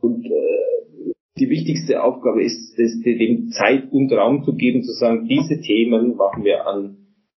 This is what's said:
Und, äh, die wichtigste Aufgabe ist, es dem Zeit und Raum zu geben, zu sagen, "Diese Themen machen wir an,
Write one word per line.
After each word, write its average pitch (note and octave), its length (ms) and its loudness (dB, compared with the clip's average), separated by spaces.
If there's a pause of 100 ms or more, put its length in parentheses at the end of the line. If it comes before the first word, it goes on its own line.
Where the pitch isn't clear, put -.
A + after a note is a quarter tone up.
Und, E3 240 -2
äh, - 320 0 (840)
die C3 120 2
wichtigste D#3+ 520 -2
Aufgabe B2 400 0
ist, - 360 -6
es A2+ 240 0
dem A#2 480 0
Zeit B2+ 420 0
und C3+ 200 2
Raum A#2 300 2
zu C3 120 -2
geben, A#2+ 280 0
zu A#2 100 -8
sagen, A2+ 360 0
"Diese C#3+ 320 0
Themen A2+ 560 2
machen G2 280 0
wir G2+ 220 2
an, G2+ 300 -6 (420)